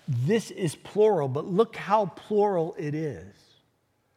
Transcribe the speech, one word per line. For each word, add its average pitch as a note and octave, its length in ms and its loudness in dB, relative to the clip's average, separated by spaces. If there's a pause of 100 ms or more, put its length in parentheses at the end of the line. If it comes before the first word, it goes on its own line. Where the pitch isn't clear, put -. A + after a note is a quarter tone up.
This D3+ 420 0
is E3+ 240 -4
plural, G3 540 2
but C#3 160 -4
look G3+ 320 0
how G3 300 0
plural G3 680 0
it D3+ 200 -4
is. G#2 400 -8 (800)